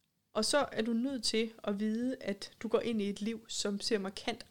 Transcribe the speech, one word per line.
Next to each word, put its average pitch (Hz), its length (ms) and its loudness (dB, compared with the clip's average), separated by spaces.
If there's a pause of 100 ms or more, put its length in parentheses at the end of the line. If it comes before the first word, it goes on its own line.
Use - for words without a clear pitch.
(320)
Og 214 120 2
så 285 280 4
er 226 100 0
du 233 100 0
nødt 240 320 0
til 226 280 2 (120)
at 202 160 0
vide, 226 420 0
at - 380 -6
du 220 80 -2
går 220 120 6
ind 220 220 0
i 202 60 2
et 202 120 -2
liv, 220 280 -4
som 202 320 -2
ser 220 180 2
markant 202 520 -6